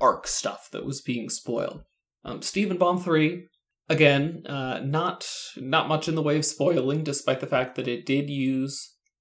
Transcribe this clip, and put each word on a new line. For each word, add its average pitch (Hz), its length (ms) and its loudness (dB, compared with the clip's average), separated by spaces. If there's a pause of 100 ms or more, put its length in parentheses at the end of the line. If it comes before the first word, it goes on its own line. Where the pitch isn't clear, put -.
arc - 240 4
stuff - 460 -4
that 101 120 -8
was 135 200 -6
being 120 260 -4
spoiled. - 540 -4 (400)
Um, - 180 -10
Steven 196 360 0
Bomb 180 220 4
three, 165 500 2 (380)
again, 147 600 4
uh, 131 360 -4
not, 160 440 -2 (280)
not 131 320 0
much 156 200 0
in 160 80 0
the 156 80 0
way 147 140 4
of 151 80 2
spoiling, 143 580 2
despite 151 360 0
the - 60 -6
fact 127 300 0
that 123 120 -4
it 120 160 -2
did 143 280 0
use 135 640 -2 (260)